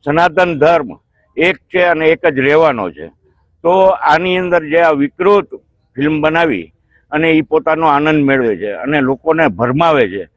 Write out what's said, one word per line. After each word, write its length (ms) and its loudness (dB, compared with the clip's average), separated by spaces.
સનાતન 540 0
ધર્મ 380 0
એક 200 0
છે 220 -6
અને 280 2
એક 200 0
જ 120 0
રહેવાનો 520 0
છે. 160 -16
તો 80 2
આની 520 0
અંદર 280 -2
જે 120 -2
આ 140 2
વિકૃત 640 0
ફિલ્મ 260 -2
બનાવી 520 -2
અને 200 0
ઈ 100 2
પોતાનો 460 -2
આનંદ 380 2
મેળવે 320 0
છે 140 -8
અને 300 -4
લોકોને 460 -2
ભરમાવે 600 0
છે, 300 -10